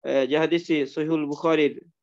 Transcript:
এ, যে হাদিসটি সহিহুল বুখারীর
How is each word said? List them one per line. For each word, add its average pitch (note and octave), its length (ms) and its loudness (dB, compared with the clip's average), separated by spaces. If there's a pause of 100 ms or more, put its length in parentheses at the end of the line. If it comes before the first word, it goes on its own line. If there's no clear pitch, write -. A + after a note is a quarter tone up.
এ, C3+ 240 0
যে D3 100 0
হাদিসটি D#3+ 480 0
সহিহুল D#3 400 -2
বুখারীর D3 560 0 (220)